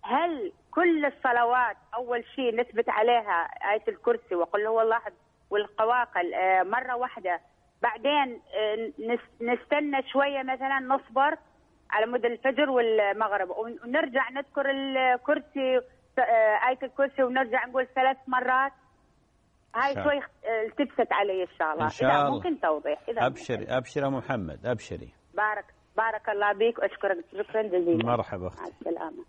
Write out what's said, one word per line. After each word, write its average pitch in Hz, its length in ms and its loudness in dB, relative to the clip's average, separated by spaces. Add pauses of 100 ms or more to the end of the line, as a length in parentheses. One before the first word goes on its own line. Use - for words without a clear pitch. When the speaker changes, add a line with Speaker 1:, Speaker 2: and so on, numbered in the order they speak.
Speaker 1:
هل 277 500 -2 (180)
كل 320 340 2
الصلوات 240 720 2 (180)
أول 240 300 -4
شيء 240 360 -2
نثبت 240 280 -2
عليها 214 600 2 (240)
آية 214 160 -2
الكرسي 226 460 -2
وقل 180 320 0
هو 226 140 2
الله 226 160 2
أحد 220 160 -6 (380)
والقواقل، 208 840 0
آه، 185 280 4
مرة 240 340 -2
واحدة، 208 440 -4 (420)
بعدين، 240 580 0 (140)
آه، 214 440 -2
نس-، 233 440 -6
نستنى 277 600 0 (100)
شوية 277 300 2
مثلًا 262 380 -2
نصبر 269 540 0 (560)
على 214 160 2
مدى 240 200 -2
الفجر 262 440 0
والمغرب، 208 800 2
ون-، 226 340 -8
ونرجع 254 460 0
نذكر 277 400 -4
الكرسي، 262 1040 0 (420)
آه، 226 500 4
آية 254 140 0
الكرسي، 269 400 0
ونرجع 247 440 0
نقول 254 200 -2
ثلاث 262 300 2 (120)
مرات؟ 254 440 2 (1000)
هاي 269 160 0
Speaker 2:
إن 285 40 -4
شاء 196 100 -4
Speaker 1:
شوي، 285 140 2
آه، 226 480 -4
التبست 233 460 -2
علي 190 300 0
إن 175 60 -4 (100)
شاء 156 140 0
الله. 156 120 -2
Speaker 2:
إن 151 60 0
شاء 131 200 2
Speaker 1:
إذا 143 80 4
Speaker 2:
الله. 143 180 2
Speaker 1:
ممكن 330 240 -4
توضيح، 151 480 -2
إذا 220 180 0
Speaker 2:
أبشري، 131 320 -4
Speaker 1:
ممكن. 107 140 -6
Speaker 2:
أبشري 131 300 -2
يا 139 60 0
أم 135 60 -2
محمد، 107 520 -6
أبشري. 87 420 -6 (260)
Speaker 1:
بارك، 208 300 -2 (320)
بارك 220 320 -2
الله 208 240 0
بيك 226 260 2
وأشكرك، 196 540 -2
شكرًا 208 300 -4
جزيلًا. 175 440 2
Speaker 2:
مرحبا 104 400 -2
أختي. - 140 -10
Speaker 1:
مع 90 80 -10
السلامة. - 600 -10